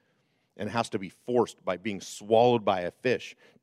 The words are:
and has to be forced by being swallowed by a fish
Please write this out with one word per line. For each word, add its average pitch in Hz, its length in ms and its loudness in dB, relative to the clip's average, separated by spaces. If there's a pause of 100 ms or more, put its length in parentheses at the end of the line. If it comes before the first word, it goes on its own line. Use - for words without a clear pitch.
(560)
and 104 140 -8
has 117 200 -2
to 110 100 -4
be 95 100 -10
forced - 560 -2
by 92 120 -2
being 98 220 -6
swallowed 113 640 2
by 95 180 0
a 87 100 -4
fish - 440 -2 (280)